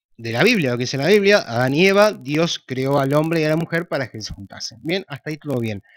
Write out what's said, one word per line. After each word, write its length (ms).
de 160
la 100
Biblia, 300
lo 60
que 60
dice 120
la 120
Biblia, 320
Adán 340
y 140
Eva, 260
Dios 520
creó 340
al 160
hombre 260
y 20
a 60
la 80
mujer 320
para 200
que 120
se 120
juntasen. 480
Bien, 280
hasta 200
ahí 60
todo 240
bien. 240